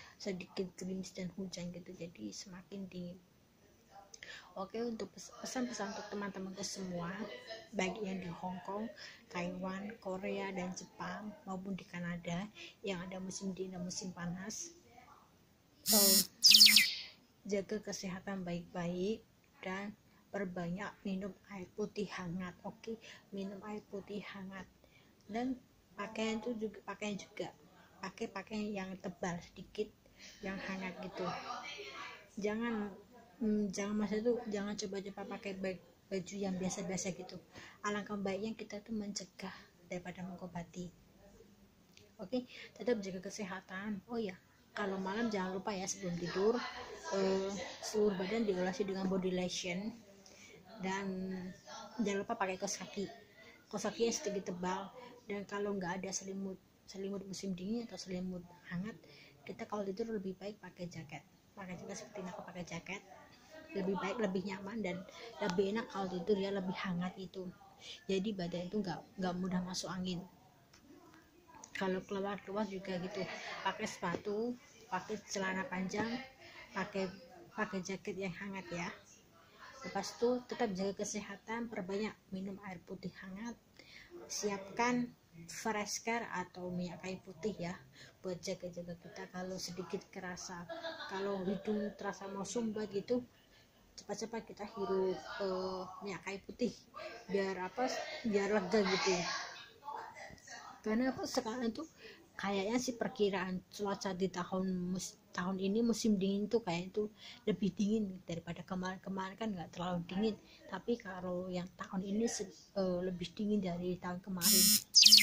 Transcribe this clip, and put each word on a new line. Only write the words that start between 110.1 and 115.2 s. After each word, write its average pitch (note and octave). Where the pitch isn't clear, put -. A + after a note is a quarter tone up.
dingin, G#3
tapi A#3
kalau F#3
yang F3+
tahun F#3+
ini G#3
se-, -
eh, F#3
lebih F3+
dingin G#3
dari F3
tahun F3+
kemarin. F#3